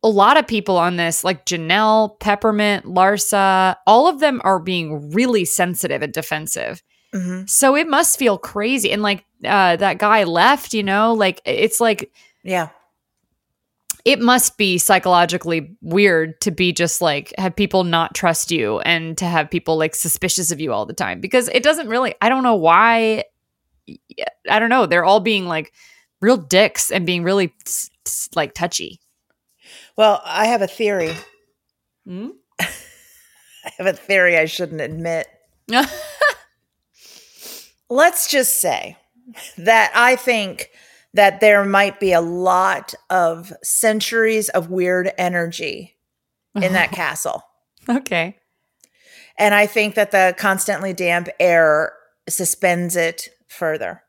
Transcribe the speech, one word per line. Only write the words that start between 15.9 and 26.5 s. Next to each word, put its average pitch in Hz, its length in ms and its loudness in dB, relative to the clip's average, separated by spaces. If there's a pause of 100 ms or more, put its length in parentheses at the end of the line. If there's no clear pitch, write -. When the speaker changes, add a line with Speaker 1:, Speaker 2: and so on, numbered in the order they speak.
Speaker 1:
to 202 80 0
be 180 220 0
just, - 300 -2
like, 143 360 -2
have 185 160 -4
people 190 300 0
not 165 300 -2
trust - 360 -2
you 110 300 -2
and 165 380 -2
to 185 80 -4
have 165 240 -2
people, 165 260 -2
like, 156 180 -2
suspicious 170 560 -2
of 151 100 -8
you 147 120 -4
all 104 140 -2
the - 80 -14
time, 90 260 -6
because 240 280 0
it 247 140 0
doesn't 302 260 0
really, 240 340 -2
I 220 60 2
don't 262 140 0
know 240 140 2
why. 220 680 2 (1200)
I 214 100 4
don't 226 120 0
know. 247 160 2
They're 175 180 2
all 196 160 6
being, 196 260 -2
like, 160 260 -6 (480)
real 226 160 4
dicks 185 540 2